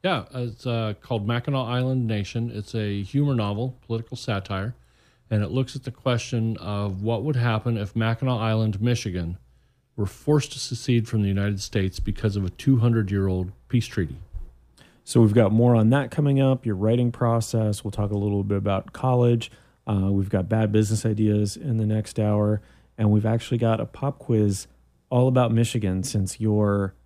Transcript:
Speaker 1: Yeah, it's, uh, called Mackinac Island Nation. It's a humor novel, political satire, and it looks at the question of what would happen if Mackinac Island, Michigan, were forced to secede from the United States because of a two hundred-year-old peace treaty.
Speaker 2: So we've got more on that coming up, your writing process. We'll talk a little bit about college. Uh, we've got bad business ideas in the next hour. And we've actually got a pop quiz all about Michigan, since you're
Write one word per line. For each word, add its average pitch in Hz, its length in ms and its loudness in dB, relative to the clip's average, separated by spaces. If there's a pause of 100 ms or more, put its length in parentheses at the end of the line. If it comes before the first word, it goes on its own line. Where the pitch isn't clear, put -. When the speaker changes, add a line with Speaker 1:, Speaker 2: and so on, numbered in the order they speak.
Speaker 1:
Yeah, 165 300 -2
it's, 123 320 -8
uh, 113 340 -2
called 107 260 -4
Mackinac 120 400 -2
Island 127 400 -2
Nation. 110 440 -4
It's 107 240 -10
a 104 280 -2
humor 139 320 0
novel, 110 520 -2
political 113 320 -6
satire, 101 560 -6 (560)
and 107 120 2
it 101 80 -4
looks 127 240 -2
at 135 100 -12
the 127 60 -8
question 117 680 -2
of 101 440 -4
what 110 220 -2
would 147 120 0
happen 117 420 0
if 101 180 -6
Mackinac 117 420 0
Island, 110 420 0
Michigan, 92 580 -2 (580)
were 104 100 -2
forced - 460 0
to - 60 -14
secede 117 500 0
from 107 140 0
the 98 60 2
United 98 320 0
States 95 380 -2
because 101 380 -2
of 98 80 -2
a 90 60 -4
two - 280 2
hundred-year-old 98 720 0 (180)
peace 123 180 0
treaty. 76 300 -4 (880)
Speaker 2:
So - 160 2
we've 107 140 6
got 110 160 6
more 117 240 6
on 110 160 6
that 135 220 2
coming 139 280 2
up, 131 240 2
your 104 120 -2
writing 117 340 2
process. 113 720 0
We'll 101 80 -6
talk 104 220 -2
a 104 40 -2
little 101 280 0
bit 101 120 0
about 98 360 -2
college. 120 580 2 (360)
Uh, 98 260 0
we've 98 180 0
got 92 180 -2
bad 110 220 2
business 107 340 2
ideas 104 520 0
in 127 220 -4
the 107 80 0
next 107 340 -2
hour. 104 420 0 (340)
And 107 140 2
we've 107 160 4
actually 117 320 -2
got 113 220 0
a - 60 -4
pop - 340 -6
quiz 104 480 0 (420)
all 127 180 4
about 127 240 4
Michigan, 104 520 0
since - 360 -4
you're 104 540 0 (100)